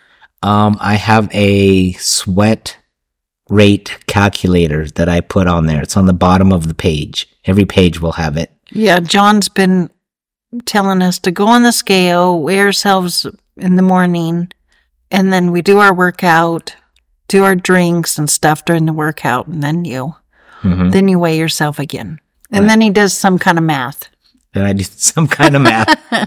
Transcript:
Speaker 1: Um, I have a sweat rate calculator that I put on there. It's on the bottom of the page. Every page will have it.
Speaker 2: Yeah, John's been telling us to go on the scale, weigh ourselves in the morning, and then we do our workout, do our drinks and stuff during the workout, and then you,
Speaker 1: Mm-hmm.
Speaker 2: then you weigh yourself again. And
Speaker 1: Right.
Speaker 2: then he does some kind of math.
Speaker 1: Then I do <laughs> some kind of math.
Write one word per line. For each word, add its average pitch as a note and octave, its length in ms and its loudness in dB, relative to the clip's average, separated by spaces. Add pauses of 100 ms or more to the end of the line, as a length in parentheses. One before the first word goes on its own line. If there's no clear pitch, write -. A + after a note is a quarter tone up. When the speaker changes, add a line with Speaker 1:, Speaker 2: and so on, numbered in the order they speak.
(420)
Speaker 1:
Um, G#2 400 2
I G#2 140 -2
have A2 360 0
a G2 640 2
sweat - 840 -2 (720)
rate G2+ 580 2
calculator F2 880 0
that E2+ 120 0
I F2 140 0
put F#2 240 -2
on E2+ 220 2
there. D2+ 160 0
It's - 120 -10
on F#2+ 120 2
the F#2 60 4
bottom F#2+ 380 2
of E2 160 0
the D#2+ 60 -4
page. - 540 -4 (180)
Every G2 200 2
page E2 360 0
will E2 120 -4
have D#2 220 -6
it. - 160 -6 (200)
Speaker 2:
Yeah, G3 280 0
John's G3+ 480 2
been F#3 440 0 (760)
telling G3 380 0
us F3+ 160 0
to F#3+ 120 -4
go G3+ 140 -2
on A#3+ 160 4
the A#3+ 100 4
scale, F3+ 680 0
weigh F#3 180 -2
ourselves G3 680 0 (300)
in F#3 180 0
the F#3 80 2
morning, F3 680 0 (600)
and F#3+ 200 0
then F3+ 200 0
we F3 100 -2
do G3+ 160 4
our G3+ 160 4
workout, E3+ 840 0 (520)
do G3 160 2
our F#3+ 120 4
drinks F3 640 0
and D3+ 100 -2
stuff - 380 -2
during E3 220 0
the D#3+ 60 -2
workout, D3+ 520 -4
and D#3 160 -10
then E3 240 -4
you, C3 300 -8 (480)
Speaker 1:
Mm-hmm. F3+ 260 0
Speaker 2:
then F#3+ 200 2
you F3+ 100 2
weigh E3 180 0
yourself D#3+ 400 -4
again. - 420 -10 (300)
And G3+ 140 0
Speaker 1:
Right. G#3+ 60 4
Speaker 2:
then A3 120 4
he A3 80 2
does G3 260 2
some F#3+ 220 0
kind E3+ 220 0
of E3 60 0
math. C#3 420 -6 (460)
Speaker 1:
Then G2 120 -2
I G2+ 80 0
do G2 100 -4
<laughs> - 120 -10
some - 320 -2
kind D3 280 2
of C#3 60 2
math. A2+ 380 2 (280)